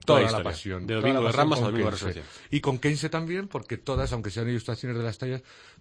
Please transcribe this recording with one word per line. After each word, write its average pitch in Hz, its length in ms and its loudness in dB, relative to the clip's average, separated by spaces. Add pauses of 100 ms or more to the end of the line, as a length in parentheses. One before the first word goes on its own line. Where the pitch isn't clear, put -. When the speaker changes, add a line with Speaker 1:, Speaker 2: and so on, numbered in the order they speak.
Speaker 1:
toda - 140 8
Speaker 2:
la - 20 6
Speaker 1:
la 113 60 6
Speaker 2:
historia. 110 160 0
Speaker 1:
pasión, 92 440 -4
Speaker 2:
De 110 60 -2
Speaker 1:
toda 113 80 0
Speaker 2:
Domingo 131 120 4
Speaker 1:
la 131 80 2
Speaker 2:
de 117 120 2
Speaker 1:
pasión 123 60 2
Speaker 2:
Ramos 147 180 4
a 123 40 2
Speaker 1:
con 107 100 2
Speaker 2:
Domingo 110 140 2
de 107 60 2
Speaker 1:
Kense. 98 140 -4
Speaker 2:
Resurrección. 82 460 -10
Speaker 1:
Y 143 100 2
con 131 180 2
Kense 151 300 0
también, 165 380 -4
porque 120 300 -8
todas, 131 360 -2
aunque 110 160 -4
sean 113 200 -2
ilustraciones 120 480 -4
de 117 60 -2
las 113 140 -4
tallas, 127 240 -6 (400)